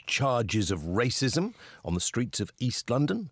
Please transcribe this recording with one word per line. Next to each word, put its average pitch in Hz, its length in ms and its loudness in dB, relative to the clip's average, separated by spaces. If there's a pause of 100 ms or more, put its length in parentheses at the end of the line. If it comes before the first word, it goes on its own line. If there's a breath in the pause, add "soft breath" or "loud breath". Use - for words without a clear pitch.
charges 110 640 2
of 85 100 -2
racism 123 720 0 (320 loud breath)
on 85 80 0
the 87 60 0
streets - 400 -2
of 101 200 -4
East - 300 -2
London, 147 420 0